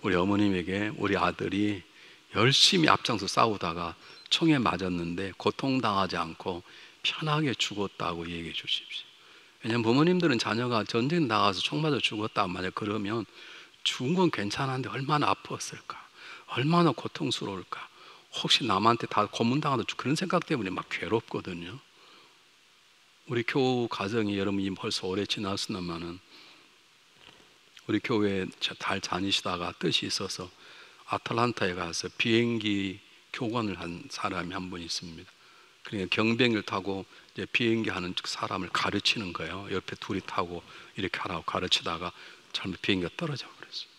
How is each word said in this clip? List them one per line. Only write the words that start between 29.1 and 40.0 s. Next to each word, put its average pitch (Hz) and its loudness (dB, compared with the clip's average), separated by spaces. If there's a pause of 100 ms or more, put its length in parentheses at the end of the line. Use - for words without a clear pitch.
뜻이 - 0
있어서 92 -6 (580)
아틀란타에 117 0
가서 87 -4 (100)
비행기 107 2 (340)
교관을 110 -2
한 85 -8
사람이 92 -4
한 92 -6
분 90 -10
있습니다. 85 -8 (540)
그러니까 95 -2
경비행기를 113 4
타고 95 -4 (280)
이제 95 -6
비행기 113 2
하는 92 -4 (100)
사람을 95 -4
가르치는 98 0
거예요. 90 -6
옆에 95 -4
둘이 95 -4